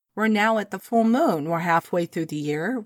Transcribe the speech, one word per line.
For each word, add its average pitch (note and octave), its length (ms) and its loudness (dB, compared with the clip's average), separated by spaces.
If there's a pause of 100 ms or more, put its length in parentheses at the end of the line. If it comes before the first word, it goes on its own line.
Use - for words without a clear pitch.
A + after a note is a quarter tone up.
(140)
We're G#3+ 140 0
now G#3+ 300 2
at G3+ 120 -6
the G3 80 -8
full A3+ 260 0
moon. A3+ 460 2
We're E3+ 100 0
halfway E3+ 460 0
through E3 200 -6
the D3+ 100 -8
year D3+ 500 -4